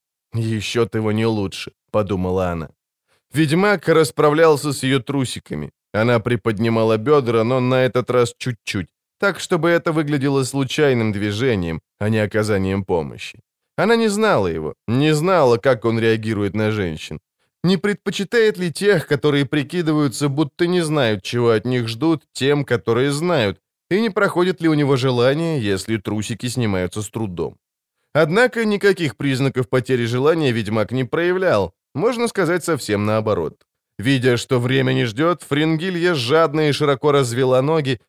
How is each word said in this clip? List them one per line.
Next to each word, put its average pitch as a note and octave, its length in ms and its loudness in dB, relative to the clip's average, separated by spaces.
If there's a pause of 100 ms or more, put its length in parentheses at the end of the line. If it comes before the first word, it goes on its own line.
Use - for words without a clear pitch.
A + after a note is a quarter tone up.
(340)
"Еще A2+ 500 -2
ты A2 140 -4
его A2 140 0
не A2 140 0
лучше", G#2+ 460 -4 (240)
подумала F#2 560 0
она. D#2+ 160 -8 (640)
Ведьмак E3 540 0
расправлялся D3+ 840 4
с C3 120 -6
ее C3 160 2
трусиками. A#2+ 720 -6 (240)
Она A2+ 260 2
приподнимала A2+ 800 0
бедра, A#2 460 2
но B2+ 160 0
на B2+ 260 2
этот B2 240 -2
раз B2 280 2
чуть-чуть, G#2 500 -8 (300)
так, G3+ 220 -2
чтобы E3+ 300 0
это E3+ 220 0
выглядело C#3+ 520 0
случайным C3 680 0
движением, G2+ 680 -2 (180)
а G#2 100 -2
не A2 160 2
оказанием G2+ 600 -2
помощи. D2 560 -6 (380)
Она G#3+ 180 2
не A3+ 140 2
знала G3 380 0
его, D#2 260 -6 (140)
не C#3+ 260 2
знала, D3+ 440 4
как B2+ 260 0
он A2+ 140 0
реагирует A2 560 0
на G#2+ 160 0
женщин. E2+ 480 -6 (460)
Не F3+ 140 2
предпочитает G#3 800 0
ли F3+ 140 -2
тех, G3 340 0
которые C#3+ 380 0
прикидываются, D3+ 840 0
будто D3 380 -2
не F3 180 0
знают, C3 380 0
чего A#2+ 260 0
от A2 160 2
них B2 240 -2
ждут, C#3+ 340 0 (100)
тем, C#3+ 320 0
которые A#2+ 460 0
знают, C#3+ 480 0 (320)
и F#3 100 2
не A3+ 100 0
проходит F#3 520 0
ли D#3+ 60 2
у D#3 60 4
него C#3 220 2
желание, C3 760 0
если G2 240 -2
трусики G#2 520 -6
снимаются G#2+ 520 -2
с G#2 100 -10
трудом. E2+ 460 -6 (580)
Однако G#3+ 500 2
никаких G3 520 0
признаков C3 520 -2
потери B2+ 380 0
желания C3+ 460 2
ведьмак G#2+ 400 -2
не C3 120 -2
проявлял, D#3 680 0 (240)
можно A3+ 320 -2
сказать, F3 360 -2
совсем G#2 420 -2
наоборот. G#2+ 480 -2 (440)
Видя, B2+ 380 2
что B2 240 -2
время C3 320 0
не C3 140 0
ждет, D3+ 360 -2
Фрингилья E3 720 0
жадно D3+ 540 2
и C#3+ 40 2
широко C#3+ 400 0
развела C3 500 2
ноги, C#3 460 -2